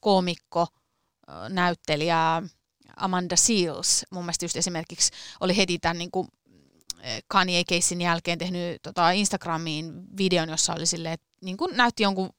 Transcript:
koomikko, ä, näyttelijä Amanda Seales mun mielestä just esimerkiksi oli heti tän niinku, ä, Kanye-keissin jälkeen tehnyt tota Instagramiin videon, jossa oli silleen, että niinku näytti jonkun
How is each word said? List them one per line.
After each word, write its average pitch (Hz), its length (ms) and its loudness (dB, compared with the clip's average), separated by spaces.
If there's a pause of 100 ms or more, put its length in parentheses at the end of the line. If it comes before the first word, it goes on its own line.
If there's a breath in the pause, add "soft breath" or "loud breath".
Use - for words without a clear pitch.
koomikko, 180 640 2 (600)
ä, 87 200 -12
näyttelijä 165 920 0 (560)
Amanda 180 380 0
Seales 175 760 2
mun 180 120 -8
mielestä 170 220 -4
just 170 100 -4
esimerkiksi 175 560 -2 (280 loud breath)
oli 185 180 2
heti 190 220 2
tän 170 180 0
niinku, 170 300 -4 (760)
ä, - 40 -12 (200)
Kanye-keissin 175 760 2
jälkeen 170 380 0
tehnyt 175 420 -4
tota 175 300 2
Instagramiin 165 840 -2 (240)
videon, 180 320 2
jossa 160 240 0
oli 160 120 -4
silleen, 165 280 -2
että - 140 -12 (140)
niinku 190 260 -4
näytti 240 360 2
jonkun 190 340 0